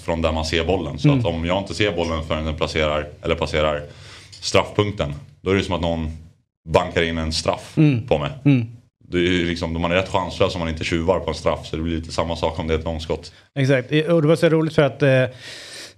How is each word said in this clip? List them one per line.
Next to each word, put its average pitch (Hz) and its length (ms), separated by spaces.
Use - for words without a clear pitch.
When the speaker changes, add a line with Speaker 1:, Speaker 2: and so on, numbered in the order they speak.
Speaker 1:
från 82 160
där 80 100
man 78 140
ser 80 200
bollen. 78 340
Så 147 80
Speaker 2:
Mm. 139 120
Speaker 1:
att 110 60
om 82 200
jag 90 120
inte 92 160
ser 104 180
bollen 82 360
förrän 78 180
den 78 100
placerar, 78 520
eller 80 120
passerar 76 480
straffpunkten, 95 720
då 92 100
är 98 40
det 95 80
som 90 120
att 82 60
någon 82 300
bankar 87 340
in 82 140
en 80 160
straff - 440
Speaker 2:
Mm. 147 300
Speaker 1:
på 156 100
mig. 143 120
Speaker 2:
Mm. 127 200
Speaker 1:
Det 87 60
är 87 40
ju 87 240
liksom, 82 360
man 85 100
är 90 40
rätt 95 140
chanslös 92 460
om 90 40
man 82 100
inte 80 140
tjuvar 85 360
på 78 100
en 76 60
straff, 78 320
så - 80
det 80 60
blir 82 140
lite 80 160
samma 82 240
sak 82 240
om 80 80
det 80 60
är 80 60
ett 80 60
långskott. 80 460
Speaker 2:
Exakt. 131 320
I-, 151 160
och 170 140
det 147 60
var 165 80
så 165 140
roligt 156 260
för 156 60
att, 139 220
eh, 131 200